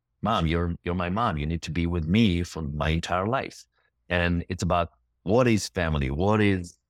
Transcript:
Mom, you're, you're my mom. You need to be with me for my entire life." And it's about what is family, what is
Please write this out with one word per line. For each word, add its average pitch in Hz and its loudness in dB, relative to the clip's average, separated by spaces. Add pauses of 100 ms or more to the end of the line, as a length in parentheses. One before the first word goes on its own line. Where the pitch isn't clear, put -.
(220)
Mom, 101 2
you're, 85 0 (100)
you're 87 -2
my 90 -2
mom. 104 -2
You 73 -4
need 82 -4
to - -10
be 85 0
with 85 -2
me 90 4
for 82 -8
my 73 -2
entire 87 0
life." - -6 (440)
And 87 0
it's - -6
about 87 0 (340)
what 120 4
is 110 2
family, 78 0
what 98 2
is 95 0 (120)